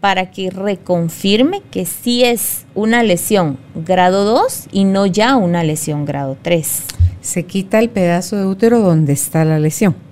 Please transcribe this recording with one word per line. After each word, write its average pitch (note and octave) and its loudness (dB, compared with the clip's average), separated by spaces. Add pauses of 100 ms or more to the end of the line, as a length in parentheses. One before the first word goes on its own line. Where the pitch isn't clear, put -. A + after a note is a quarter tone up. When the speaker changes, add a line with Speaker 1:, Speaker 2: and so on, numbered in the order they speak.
Speaker 1:
para F#3 0
que F#3 -6
reconfirme G3 0 (100)
que F#3 -4
sí A#3+ -2
es - -2 (100)
una A3 2
lesión F3+ 0 (160)
grado F#3 2
dos D4 0
y G3 2
no G3 2
ya G#3+ 2
una F3 2
lesión D3+ -2
grado C#3 -6
tres. E3+ -2 (380)
Speaker 2:
Se - -6
quita G3 -2
el A3+ 2
pedazo F3+ -2
de G3 -2
útero A3+ 2
donde D#3+ 4
está D#3+ -2
la D#3 2
lesión. D#3 0 (160)